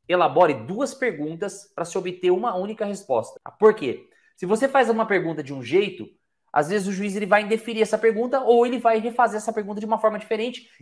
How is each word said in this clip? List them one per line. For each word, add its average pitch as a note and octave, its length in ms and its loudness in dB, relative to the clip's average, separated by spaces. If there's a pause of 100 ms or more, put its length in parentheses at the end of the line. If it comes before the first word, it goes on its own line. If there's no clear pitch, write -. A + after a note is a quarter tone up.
elabore E3 460 4
duas E3+ 400 -6
perguntas E3 800 -6
pra E3+ 100 -8
se E3 140 -6
obter F3+ 320 -2
uma G3+ 260 0
única G#3 300 -6
resposta. D#3+ 540 -4 (180)
Por G#3+ 160 8
quê? C#3 340 -6 (280)
Se - 100 -10
você A3 220 2
faz C4 200 4
uma A3+ 200 0
pergunta E3 340 -2
de C3+ 100 -12
um C3+ 120 -10
jeito, E3+ 440 0 (440)
às D3 180 0
vezes G3 180 -2
o G3+ 40 -2
juiz G3 240 -4
ele G#3 100 -4
vai G#3 160 4
indeferir A3 400 -4
essa G#3+ 160 2
pergunta A#3 440 0
ou A#3+ 260 4
ele B3 100 -2
vai A3+ 220 2
refazer A3 380 0
essa G#3+ 140 -4
pergunta G#3 280 -8
de A3 80 -8
uma G#3+ 100 0
forma G#3+ 220 0
diferente, A3+ 500 -6 (120)